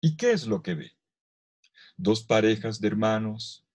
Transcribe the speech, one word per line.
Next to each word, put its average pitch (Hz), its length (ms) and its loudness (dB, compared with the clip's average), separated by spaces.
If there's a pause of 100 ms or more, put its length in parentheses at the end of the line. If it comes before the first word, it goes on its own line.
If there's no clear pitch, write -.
¿Y - 140 2
qué 240 160 2
es 160 140 0
lo 104 160 -2
que 87 120 -4
ve? - 180 -12 (1040)
¿Dos 104 280 0
parejas 110 560 2
de 107 80 0
hermanos 110 880 -4